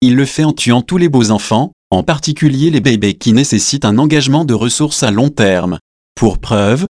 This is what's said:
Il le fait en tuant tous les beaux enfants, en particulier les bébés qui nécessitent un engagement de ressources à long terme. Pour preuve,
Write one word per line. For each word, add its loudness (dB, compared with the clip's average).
Il 4
le 2
fait -2
en 2
tuant 0
tous -4
les 2
beaux 2
enfants, -2
en -2
particulier 0
les 2
bébés 0
qui 0
nécessitent 0
un 2
engagement 0
de 0
ressources -2
à 0
long 0
terme. 0
Pour 0
preuve, 0